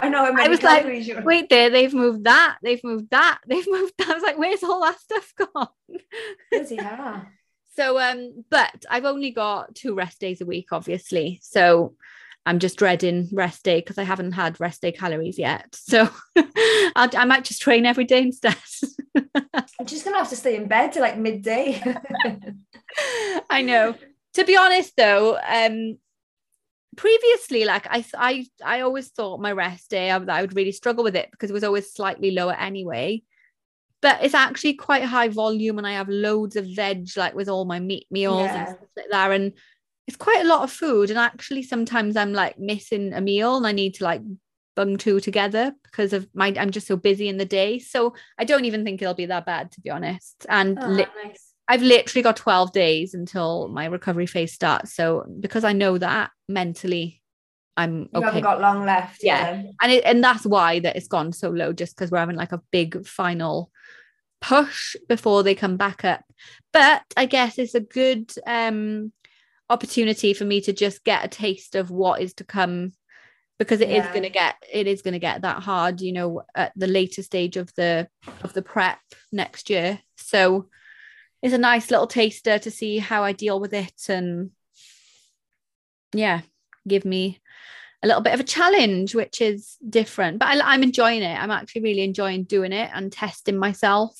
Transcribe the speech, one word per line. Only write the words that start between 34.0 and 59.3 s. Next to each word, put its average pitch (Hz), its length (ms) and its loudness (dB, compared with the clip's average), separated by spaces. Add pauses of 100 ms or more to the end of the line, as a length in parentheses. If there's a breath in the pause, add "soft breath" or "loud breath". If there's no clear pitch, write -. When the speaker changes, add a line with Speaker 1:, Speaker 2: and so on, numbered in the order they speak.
Speaker 2:
But 285 220 4
it's 277 120 2
actually 269 400 2
quite 269 280 0
high 240 260 0
volume, 220 500 -2
and 202 80 -6
I 202 60 -4
have 196 140 -6
loads 208 480 -2
of 196 120 -4
veg, 190 400 -6 (100)
like, 180 160 -2
with 196 160 -6
all 190 160 -2
my 175 140 -6
meat 185 320 -8
meals 190 400 0
and - 0 -
Speaker 1:
Yeah. 185 140 -6 (100)
Speaker 2:
stuff - 200 -20
like - 140 -14
that. 196 220 0
And 196 220 0 (540 soft breath)
it's 254 100 -14
quite 427 280 2
a - 20 4
lot 320 160 4
of 269 80 -6
food. 214 380 0
And 220 80 -4
actually, 247 460 -2
sometimes 226 520 -4
I'm, 208 180 0
like, 190 260 -2
missing 202 540 -4
a 190 80 -4
meal 208 360 2
and 240 80 0
I 208 60 0
need 196 240 -2
to, - 80 -6
like, 170 180 -2 (540)
bung 196 220 -2
two 202 220 0
together 208 540 -2 (100)
because 202 300 -4
of 190 220 -6
my, 196 240 0
I'm 196 100 -2
just 202 160 -6
so 196 100 -2
busy 202 320 0
in 196 100 -6
the 196 80 -4
day. 202 340 0
So 240 340 -2 (240 loud breath)
I 233 80 -6
don't 269 200 2
even 220 200 -2
think 196 160 -8
it'll 185 140 -4
be 180 100 -6
that 175 220 -6
bad, 170 240 -6
to - 100 -20
be - 80 -12
honest. 170 580 -10
And 190 320 2
Speaker 1:
Oh, 254 80 -6
Speaker 2:
li-, 196 180 2 (180)
Speaker 1:
nice. - 300 -20 (160)
Speaker 2:
I've 247 120 4
literally 247 420 6
got 226 140 4
twelve 185 340 2
days 170 440 0
until 170 540 -6
my 143 180 -8
recovery 175 400 -4
phase 170 260 -4
starts. - 400 -2
So 165 320 -2 (160)
because 220 240 -2
I 208 80 2
know 196 240 2
that 180 320 -2 (180)
mentally, 175 720 -6 (540)
I'm 165 280 -2
Speaker 1:
You - 40 -12 (120)
Speaker 2:
okay. 226 80 -2
Speaker 1:
haven't - 160 0
got 202 180 2
long 202 240 2
left, 185 380 -2
Speaker 2:
Yeah. 165 280 2 (120)